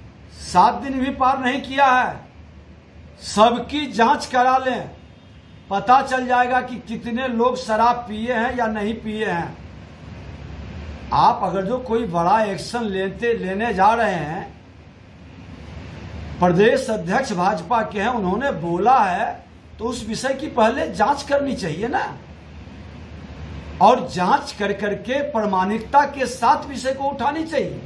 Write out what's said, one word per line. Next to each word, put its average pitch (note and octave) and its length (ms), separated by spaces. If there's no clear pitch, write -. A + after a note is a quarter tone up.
सात G3+ 320
दिन C4+ 240
भी C4 120
पार C4 280
नहीं B3+ 220
किया C#4 260
है, B3+ 320
सबकी A#3+ 640
जांच A#3 400
करा B3+ 320
लें, B3 300
पता G3+ 340
चल B3+ 240
जाएगा B3 340
कि B3+ 140
कितने A#3 400
लोग A#3+ 300
शराब A3+ 420
पिए A3 340
हैं A#3+ 240
या A#3 100
नहीं G#3+ 280
पिए G#3+ 300
हैं। E3 320
आप F#3+ 280
अगर F#3 220
जो A#3+ 140
कोई A#3 280
बड़ा E3+ 360
एक्शन G#3 420
लेते, G3 500
लेने G3 380
जा F#3 200
रहे A3 200
हैं, D#3+ 400
प्रदेश G3+ 500
अध्यक्ष G#3+ 440
भाजपा G#3 500
के G#3 160
हैं, G#3 100
उन्होंने A3+ 440
बोला F3+ 460
है G3+ 460
तो G#3+ 60
उस A#3 220
विषय B3 260
की C#4+ 160
पहले B3 420
जांच A3 320
करनी C#4 320
चाहिए F3 320
ना, - 180
और A#3 280
जांच F#3+ 420
कर G3+ 220
करके G#3+ 480
प्रामाणिकता G#3+ 760
के C4+ 200
साथ A#3 400
विषय C4 260
को C4+ 120
उठानी C#4+ 380
चाहिए। C4 420